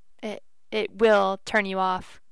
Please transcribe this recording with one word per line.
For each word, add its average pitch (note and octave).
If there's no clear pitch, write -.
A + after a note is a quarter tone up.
it, G#3+
it -
will G3+
turn G#3+
you F#3+
off. F#3